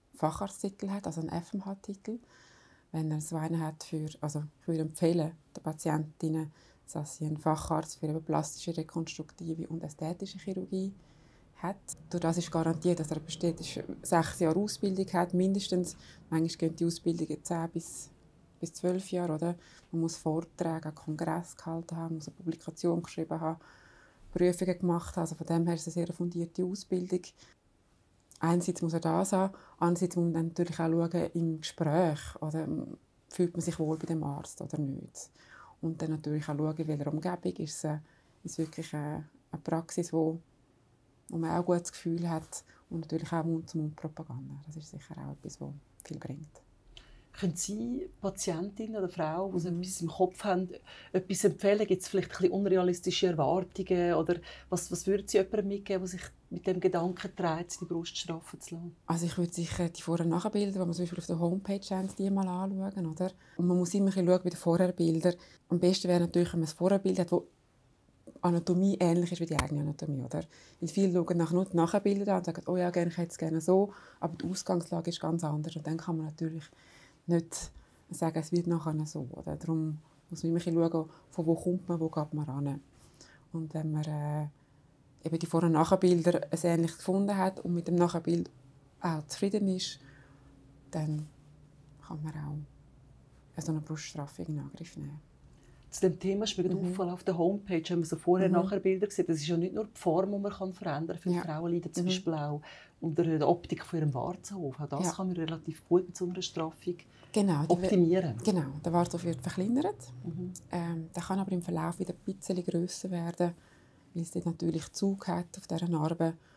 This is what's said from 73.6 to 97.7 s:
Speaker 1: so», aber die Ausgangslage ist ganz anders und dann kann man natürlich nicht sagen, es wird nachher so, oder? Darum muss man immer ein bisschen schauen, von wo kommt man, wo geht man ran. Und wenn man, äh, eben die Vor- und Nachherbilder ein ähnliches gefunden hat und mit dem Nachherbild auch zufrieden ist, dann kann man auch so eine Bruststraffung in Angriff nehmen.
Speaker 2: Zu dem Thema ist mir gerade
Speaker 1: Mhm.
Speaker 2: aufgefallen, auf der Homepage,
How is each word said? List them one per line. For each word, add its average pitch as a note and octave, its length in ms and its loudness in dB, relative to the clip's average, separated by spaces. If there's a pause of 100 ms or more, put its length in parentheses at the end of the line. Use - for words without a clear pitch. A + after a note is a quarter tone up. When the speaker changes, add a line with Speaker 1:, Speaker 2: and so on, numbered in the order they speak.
Speaker 1:
so», F#3+ 320 6 (260)
aber D#3+ 180 -4
die - 120 -6
Ausgangslage F3 600 -2
ist E3+ 100 -6
ganz E3 240 0
anders D3+ 320 -2
und D3+ 100 -6
dann D#3+ 120 -2
kann E3 180 -2
man D#3 100 -2
natürlich D#3+ 380 -6 (640)
nicht E3 460 0 (380)
sagen, E3 280 0
es D#3 140 -4
wird F3 160 4
nachher D#3+ 360 0
so, D3 280 -8
oder? D3+ 240 -8
Darum D#3 420 -2 (320)
muss E3 120 -12
man E3 80 0
immer E3+ 100 2
ein E3+ 40 -4
bisschen E3 260 4
schauen, D#3+ 200 -2 (180)
von E3 180 -4
wo E3 100 6
kommt F3+ 300 -2
man, F3 140 0
wo D#3+ 80 0
geht D3+ 240 -4
man D3 140 -2
ran. C#3 340 -2 (720)
Und D#3+ 220 -6
wenn D#3 180 -2
man, D3+ 120 0
äh, D3+ 420 -2 (800)
eben E3 140 0
die E3+ 60 -4
Vor- E3 180 4
und E3+ 100 6
Nachherbilder F3 680 6 (100)
ein E3+ 120 0
ähnliches E3 340 4
gefunden G3 400 0
hat F#3+ 240 0
und F3 140 -2
mit E3+ 120 -2
dem F3 100 2
Nachherbild E3+ 540 2 (520)
auch D#3 240 0
zufrieden G3+ 420 0
ist, F#3 300 -2 (920)
dann D3+ 360 -2 (800)
kann D3+ 160 -8
man D#3 100 -6
auch - 1300 -12
so D#3+ 100 -2
eine D#3 100 0
Bruststraffung D#3 640 -8
in D3+ 140 -4
Angriff C#3+ 360 -12
nehmen. D3 240 -10 (720)
Speaker 2:
Zu - 200 -8
dem D#3 80 -2
Thema G3 260 0
ist - 140 -4
mir F3 60 2
gerade F#3 120 0
Speaker 1:
Mhm. F#3 60 0
Speaker 2:
aufgefallen, F3+ 280 0
auf F3+ 140 -8
der F3 140 0
Homepage, F3+ 500 2